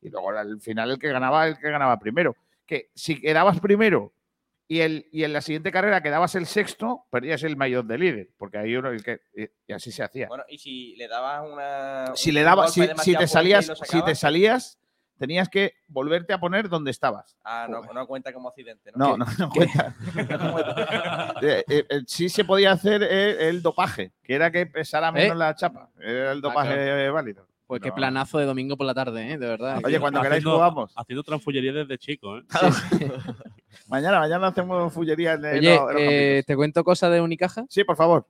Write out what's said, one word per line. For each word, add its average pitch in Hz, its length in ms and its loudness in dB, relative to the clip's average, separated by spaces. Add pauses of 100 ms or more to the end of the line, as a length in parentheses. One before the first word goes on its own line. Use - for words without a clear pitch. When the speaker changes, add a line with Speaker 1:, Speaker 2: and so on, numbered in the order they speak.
Speaker 1:
Y - 80 -16
luego 95 220 -8
al 107 280 -8
final 113 300 -4
el 135 80 -2
que 147 140 -4
ganaba, 135 360 2
el 156 120 -4
que 147 100 -4
ganaba 135 300 0
primero. 120 360 0 (300)
Que - 300 -8
si - 260 -6
quedabas 170 380 4
primero 196 520 2 (560)
y, 160 120 -2
el, 160 320 -2
y 156 120 -2
en 151 100 -2
la 147 80 -2
siguiente 151 300 -6
carrera 190 300 2
quedabas 151 320 0
el 180 140 -4
sexto, 220 640 -4
perdías 131 320 -4
el 156 120 -4
maillot 127 300 -2
de 113 140 -6
líder, 143 360 -2
porque 101 220 -12
ahí 110 180 -2
uno, 131 140 -4
el 113 140 -8
que, - 180 -8 (140)
y, 104 80 -10 (240)
y 101 60 -12
así 104 180 -14
se 117 100 -10
hacía. 117 260 -8
Speaker 2:
Bueno, 127 220 -12
y 147 80 -20
si 127 380 -16
le 117 120 -14
dabas 135 400 -6
una, 139 680 -8
Speaker 1:
Si - 160 0
Speaker 2:
un 147 40 2
Speaker 1:
le 147 60 4
dabas, 170 240 8
Speaker 2:
golpe 165 80 2
Speaker 1:
si, 170 140 4
Speaker 2:
demasiado 156 160 -2
Speaker 1:
si 180 80 4
te 175 60 6
Speaker 2:
fuerte 156 80 4
y - 20 0
Speaker 1:
salías, 175 400 6
Speaker 2:
lo 160 80 -6
Speaker 1:
si - 60 -14
te 151 40 -12
Speaker 2:
sacabas, 165 340 0
Speaker 1:
salías, 196 600 2 (380)
tenías 175 320 -2
que 196 240 0 (140)
volverte 160 460 -2
a 185 60 -2
poner 185 300 -2
donde 156 220 -2
estabas. 113 520 -4
Speaker 2:
Ah, 117 260 -8
no, 113 80 -8
Speaker 1:
Joder. 110 160 -14
Speaker 2:
no 131 140 -8
cuenta 135 260 -12
como 127 160 -14
accidente, 117 460 -20
¿no? 131 220 2
Speaker 1:
No, 120 80 -2
Speaker 2:
¿Qué? 110 140 -8
Speaker 1:
no, 185 80 2
no - 20 -6
cuenta. - 500 2
<laughs> 170 460 -6
No 165 80 -2
cuenta. 165 880 -4
Eh, 135 280 2
eh, 147 200 2
eh, 143 180 -2
sí 175 220 -2
se 208 160 0
podía 196 260 6
hacer 202 320 2
el, 196 360 2
el 165 220 0
dopaje, 165 500 -2 (120)
que 127 120 -4
era 165 160 2
que 175 140 0
pesara 160 440 -2
Speaker 3:
¿Eh? - 20 -6
Speaker 1:
menos 165 260 2
la 156 180 0
chapa. - 340 -4 (100)
Era 123 320 -4
el 143 80 -4
Speaker 3:
Ah, - 20 -12
Speaker 1:
dopaje 139 320 0
Speaker 3:
claro. 139 400 0
Speaker 1:
válido. 110 340 -6 (200)
Speaker 3:
Pues 123 140 -8
qué 101 80 -6
Speaker 1:
No. - 60 -10
Speaker 3:
planazo 135 420 -2
de 147 80 2
domingo 135 320 -4
por 139 80 -4
la 131 80 -2
tarde, 120 400 -6
¿eh? 160 60 -10
De 123 80 -6
verdad. 120 360 -4
Speaker 1:
Oye, 147 160 2
cuando 139 220 0
queráis 143 220 2
Speaker 4:
Haciendo, 160 140 2
Speaker 1:
jugamos. 160 380 -2
Speaker 4:
haciendo 123 280 -10
transfullería 135 500 -4
desde 139 240 -6
chico, 107 400 -10
¿eh? 123 100 -18
Speaker 1:
Claro. 175 240 4
Speaker 3:
Sí, - 280 0
sí. 151 80 -4
Speaker 1:
<laughs> - 800 -14
Mañana, 165 320 2
mañana 170 280 0
hacemos 180 460 -2
fullería 160 400 0
en, 151 120 -4
en 147 120 0
Speaker 3:
Oye, 160 180 8
Speaker 1:
los, 156 40 8 (100)
en 139 60 -2
los 147 60 2
Speaker 3:
eh, 147 40 4 (300)
Speaker 1:
campitos. 135 100 0
Speaker 3:
¿te 147 100 0
cuento 151 280 2
cosas 175 280 4
de 170 100 4
Unicaja? 175 480 -2
Speaker 1:
Sí, 196 140 2
por 185 120 0
favor. 160 340 4